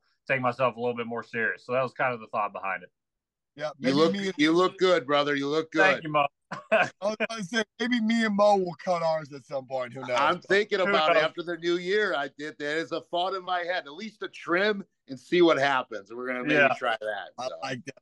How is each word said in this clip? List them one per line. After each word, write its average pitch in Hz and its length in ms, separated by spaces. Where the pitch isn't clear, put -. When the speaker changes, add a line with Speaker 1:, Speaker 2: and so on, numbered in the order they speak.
Speaker 1:
take 135 100
myself 123 380
a - 20
little 120 160
bit 117 120
more 117 160
serious. 107 420
So 123 80
that 131 100
was 123 80
kind 131 220
of 113 80
the 110 60
thought 104 260
behind 92 300
it. - 60
Speaker 2:
Yeah, 151 120
Speaker 3:
You 123 60
Speaker 2:
maybe 135 100
Speaker 3:
look, 160 180
Speaker 2:
me 196 140
and 190 100
Speaker 3:
you 151 140
look 185 260
good, 175 300
brother. 143 260
You 139 140
look 156 240
good. 160 100
Speaker 1:
Thank 180 220
you, 156 80
Mo. 147 140
<laughs> - 220
Speaker 2:
I 196 160
was 214 140
gonna 226 140
say, 220 200
maybe 240 220
me 226 240
and 208 100
Mo 202 220
will 180 260
cut 175 180
ours 160 320
at 139 120
some 135 200
point. 123 280
Who 131 80
knows? 127 180
Speaker 3:
I'm 165 220
thinking 202 380
Speaker 1:
Who 185 100
Speaker 3:
about 156 220
it - 20
Speaker 1:
knows? 156 100
Speaker 3:
after 160 180
the 170 140
new 170 220
year. 185 360
I 143 240
did. 151 220
There 147 180
is 160 140
a 160 80
thought 180 220
in 180 120
my 180 140
head, 175 260
at 143 80
least 208 300
a 185 40
trim 196 560
and 131 100
see 175 240
what 160 160
happens. 123 560
We're 123 140
gonna 127 160
maybe 151 120
Speaker 1:
Yeah. 139 220
Speaker 3:
try 117 220
that, 104 300
Speaker 2:
I 127 80
Speaker 3:
so. 85 160
Speaker 2:
like 127 220
that. - 160